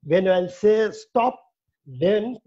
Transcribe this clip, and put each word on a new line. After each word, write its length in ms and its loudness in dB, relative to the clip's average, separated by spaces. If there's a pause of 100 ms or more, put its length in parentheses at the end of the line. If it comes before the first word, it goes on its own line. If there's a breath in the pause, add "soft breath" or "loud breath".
when 240 0
I'll 220 0
say 420 0
stop, 480 -2 (460)
then 600 -2